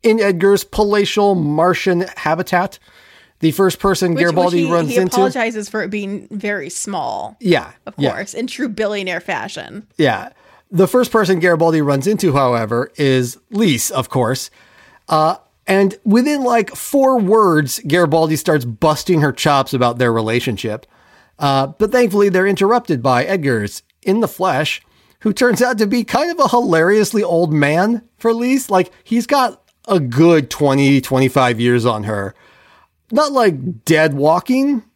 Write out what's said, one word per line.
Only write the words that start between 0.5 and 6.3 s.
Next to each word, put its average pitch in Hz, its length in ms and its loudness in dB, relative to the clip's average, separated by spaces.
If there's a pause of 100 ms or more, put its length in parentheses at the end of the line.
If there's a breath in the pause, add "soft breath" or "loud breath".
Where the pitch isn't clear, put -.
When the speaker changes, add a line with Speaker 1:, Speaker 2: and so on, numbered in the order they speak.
Speaker 1:
palatial 202 720 0
Martian 175 720 0 (100)
habitat, 170 640 -2 (640 soft breath)
the 160 100 2
first 190 280 2
person 185 340 0
Speaker 2:
Which, 165 80 0
Speaker 1:
Garibaldi 175 420 2
Speaker 2:
which 165 40 0
he, 160 40 -2
Speaker 1:
runs 170 180 0
Speaker 2:
he - 80 0
Speaker 1:
into 185 180 0
Speaker 2:
apologizes 220 540 -2
for 214 140 -6
it 202 60 -6
being 202 420 -8